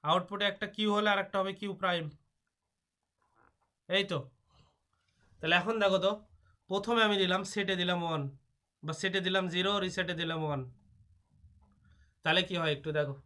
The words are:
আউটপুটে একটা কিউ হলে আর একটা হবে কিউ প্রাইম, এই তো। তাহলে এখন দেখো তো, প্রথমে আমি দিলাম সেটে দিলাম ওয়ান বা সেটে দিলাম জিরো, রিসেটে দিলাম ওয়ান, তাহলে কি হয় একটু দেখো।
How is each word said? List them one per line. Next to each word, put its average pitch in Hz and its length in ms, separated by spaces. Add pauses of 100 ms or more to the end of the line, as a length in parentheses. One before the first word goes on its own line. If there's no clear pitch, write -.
আউটপুটে 180 480
একটা 202 240
কিউ 214 200
হলে 208 180
আর 196 100
একটা 196 160
হবে 190 200
কিউ 202 120 (100)
প্রাইম, 175 240 (1800)
এই 196 220
তো। 151 80 (1200)
তাহলে 165 220
এখন 220 220
দেখো 190 220
তো, 202 60 (580)
প্রথমে 214 380
আমি 208 160
দিলাম 185 180 (120)
সেটে 190 280
দিলাম 180 240
ওয়ান 156 180 (600)
বা 151 180
সেটে 190 240
দিলাম 185 280
জিরো, 185 180 (140)
রিসেটে 180 360
দিলাম 165 240
ওয়ান, 143 160 (1600)
তাহলে 165 240
কি 185 140
হয় 156 160
একটু 156 200
দেখো। 139 180 (100)